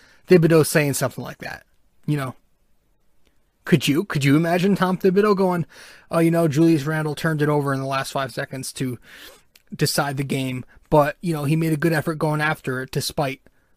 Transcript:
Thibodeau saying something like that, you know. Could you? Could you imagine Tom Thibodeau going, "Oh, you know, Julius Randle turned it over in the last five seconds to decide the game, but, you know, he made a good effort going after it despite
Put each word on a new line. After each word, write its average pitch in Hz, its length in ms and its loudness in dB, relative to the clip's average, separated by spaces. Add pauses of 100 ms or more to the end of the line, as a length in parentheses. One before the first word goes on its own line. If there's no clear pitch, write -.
(280)
Thibodeau 165 380 6
saying 147 280 0
something 127 300 -4
like 139 140 -16
that, - 280 -14 (400)
you 147 120 -2
know. 131 180 -8 (1300)
Could - 220 2
you? 151 180 0
Could 143 180 -4
you 139 120 4
imagine 170 400 2
Tom 185 220 0
Thibodeau 202 380 2
going, 180 320 0 (420)
"Oh, 170 80 -2
you 165 140 4
know, 170 160 2
Julius 156 380 4
Randle 156 280 -4
turned 156 280 -2
it 147 80 2
over 143 220 0
in 135 80 -2
the 135 60 -6
last 135 260 -4
five 135 220 -6
seconds 135 400 -10
to 127 240 -6 (800)
decide 143 420 -2
the 143 60 -4
game, 131 420 -4 (240)
but, 147 320 4
you 170 120 -2
know, 147 100 -4
he 147 120 0
made 160 180 0
a 151 40 -2
good 165 160 2
effort 156 220 -2
going 151 260 -2
after 147 400 -4
it 131 80 -12
despite 135 520 -6 (360)